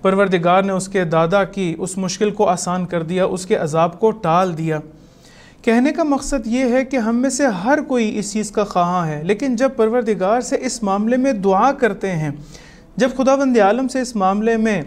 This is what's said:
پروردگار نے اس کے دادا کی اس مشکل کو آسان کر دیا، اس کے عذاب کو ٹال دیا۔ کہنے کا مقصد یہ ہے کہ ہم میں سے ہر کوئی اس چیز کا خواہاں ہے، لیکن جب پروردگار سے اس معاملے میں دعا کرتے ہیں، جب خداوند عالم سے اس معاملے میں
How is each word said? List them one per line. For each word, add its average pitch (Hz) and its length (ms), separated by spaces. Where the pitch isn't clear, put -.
پروردگار 190 600
نے 196 100
اس 190 140
کے 190 160
دادا 170 400
کی 185 340
اس 185 200
مشکل 190 340
کو 208 160
آسان 180 380
کر 170 180
دیا، 180 220
اس 185 200
کے 214 100
عذاب 165 440
کو 220 120
ٹال 175 460
دیا۔ 156 220
کہنے 247 300
کا 330 120
مقصد 277 440
یہ 254 240
ہے 254 140
کہ 269 120
ہم 226 180
میں 254 140
سے 277 160
ہر 233 420
کوئی 233 320
اس - 140
چیز 214 180
کا 214 120
خواہاں 180 440
ہے، 151 160
لیکن 214 320
جب 262 200
پروردگار 220 640
سے 247 200
اس 247 220
معاملے 208 340
میں 269 160
دعا 196 380
کرتے 196 400
ہیں، 156 180
جب 247 220
خداوند 262 400
عالم 220 300
سے 262 140
اس 247 140
معاملے 208 420
میں 220 300